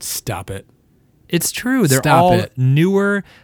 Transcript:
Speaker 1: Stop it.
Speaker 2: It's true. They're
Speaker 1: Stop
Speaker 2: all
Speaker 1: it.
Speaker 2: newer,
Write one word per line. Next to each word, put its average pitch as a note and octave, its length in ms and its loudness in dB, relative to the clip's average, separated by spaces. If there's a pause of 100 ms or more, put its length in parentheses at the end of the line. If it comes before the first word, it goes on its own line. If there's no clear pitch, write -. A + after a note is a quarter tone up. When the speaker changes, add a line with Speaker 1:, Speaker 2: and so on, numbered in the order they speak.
Speaker 1:
Stop - 500 -10
it. G2 160 -14 (640)
Speaker 2:
It's - 240 -4
true. B3 340 -2
They're C3+ 120 2
Speaker 1:
Stop D3+ 220 4
Speaker 2:
all F3+ 120 4
Speaker 1:
it. - 240 0
Speaker 2:
newer, F#3+ 680 2 (200)